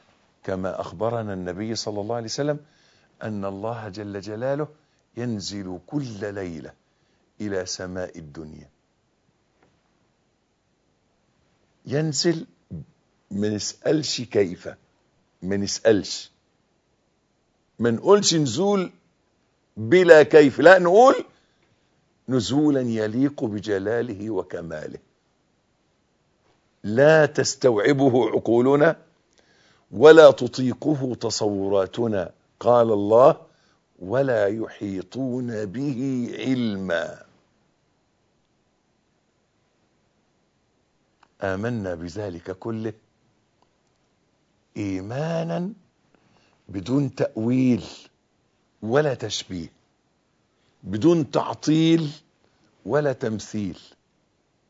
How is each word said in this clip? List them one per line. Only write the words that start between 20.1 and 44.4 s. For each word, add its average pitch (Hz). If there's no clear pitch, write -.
كيف، 139
لا، 180
نقول: 214
"نزولاً 131
يليق 117
بجلاله 104
وكماله، 87
لا 147
تستوعبه 127
عقولنا، 131
ولا 147
تطيقه 127
تصوراتنا". 101
قال 117
الله: 110
"ولا 110
يحيطون 110
به 127
علما". 95
آمنا 98
بذلك 87
كله 110